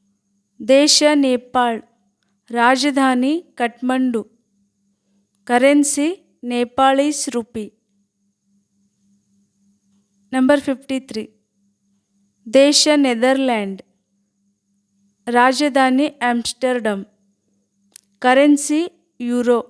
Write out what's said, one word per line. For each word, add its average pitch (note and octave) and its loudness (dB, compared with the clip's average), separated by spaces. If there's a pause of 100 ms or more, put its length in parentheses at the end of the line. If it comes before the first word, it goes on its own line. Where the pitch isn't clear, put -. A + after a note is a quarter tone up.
(600)
దేశ C#4 2 (100)
నేపాల్, B3 -2 (720)
రాజధాని B3+ 0 (260)
కఠ్మండు, B3+ -4 (1300)
కరెన్సీ C#4+ 2 (360)
నేపాలీస్ C4+ 0
రూపీ. A3+ -8 (2750)
నంబర్ C4 2
ఫిఫ్టీ C4+ -6
త్రీ, A3 -12 (1200)
దేశ C#4 4
నెదర్లాండ్, B3 -2 (1500)
రాజధాని C4 2 (160)
ఆమ్స్టర్డామ్, A#3+ -4 (1160)
కరెన్సీ C#4+ 2 (380)
యూరో. A#3+ -2 (100)